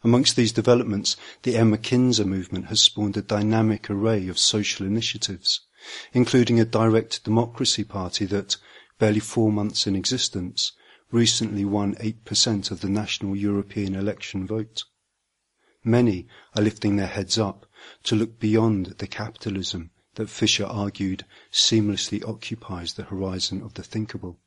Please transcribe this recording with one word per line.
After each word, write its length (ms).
Amongst 300
these 160
developments, 640
the 120
Emma 220
Kinzer 460
movement 420
has 140
spawned 360
a 60
dynamic 640
array 380
of 100
social 480
initiatives, 760
including 460
a 60
direct 580
democracy 640
party 400
that, 320
barely 220
four 320
months 340
in 80
existence, 760
recently 520
won 360
eight 240
percent 480
of 80
the 80
national 480
European 580
election 500
vote. 380
Many 420
are 60
lifting 340
their 100
heads 320
up 260
to 140
look 240
beyond 460
the 80
capitalism 840
that 120
Fisher 380
argued 580
seamlessly 760
occupies 680
the 100
horizon 580
of 120
the 100
thinkable. 640